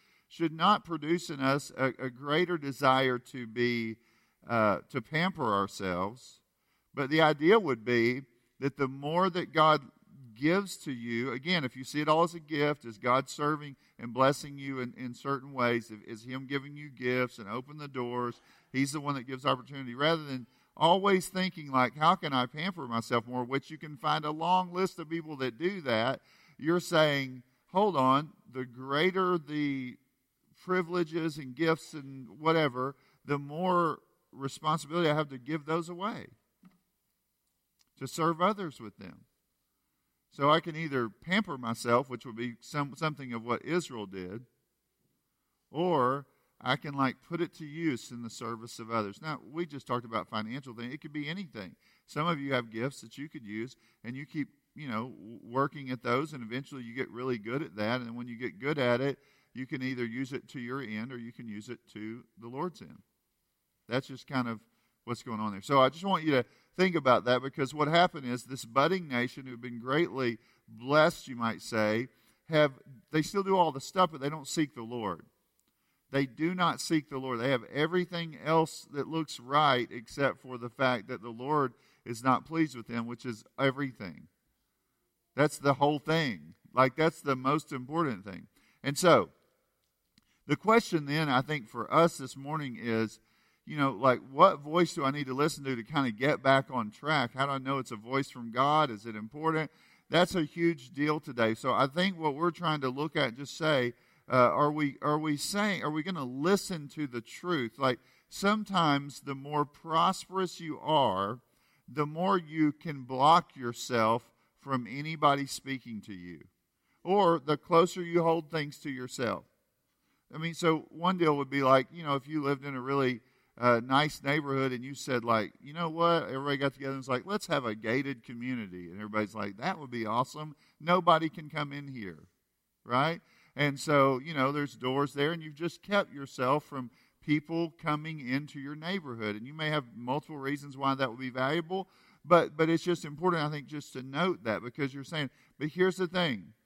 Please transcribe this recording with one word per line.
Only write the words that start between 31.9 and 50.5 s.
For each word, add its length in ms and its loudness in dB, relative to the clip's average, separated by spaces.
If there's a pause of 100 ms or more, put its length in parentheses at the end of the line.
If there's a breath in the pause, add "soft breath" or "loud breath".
and 480 -14
whatever, 560 2 (280 soft breath)
the 140 0
more 600 0 (320)
responsibility 760 -2
I 60 4
have 140 0
to 100 -12
give 260 -6
those 240 -2
away, 380 -8 (1700)
to 80 -8
serve 340 0
others 380 0
with 160 -14
them." 300 -18 (1040)
So 180 2
I 80 6
can 160 -6
either 340 -2
pamper 480 -4
myself, 540 0
which 160 -10
would 80 -12
be 240 -6
some, 380 -6
something 360 -4
of 120 -6
what 200 -2
Israel 400 -4
did, 420 -10 (1200)
or 560 0 (340)
I 140 0
can, 200 -6
like, 340 -2
put 120 -4
it 180 -4
to 60 -14
use 460 -4
in 120 -12
the 80 -10
service 500 -10
of 100 -12
others. 320 -2
Now, 160 -6 (100)
we 160 -6
just 220 -12
talked 180 -2
about 240 -4
financial 460 -6